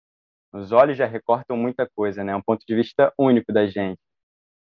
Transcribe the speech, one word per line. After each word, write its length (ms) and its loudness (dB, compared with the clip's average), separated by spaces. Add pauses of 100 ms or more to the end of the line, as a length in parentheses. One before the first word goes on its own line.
(540)
Os 180 -12
olhos 260 6
já 80 0
recortam 520 -4
muita 380 -2
coisa, 280 -4
né? 100 -4
É 20 -2
um 80 -6
ponto 240 -4
de 80 -4
vista 440 0
único 340 2
da 140 2
gente. 320 -6 (800)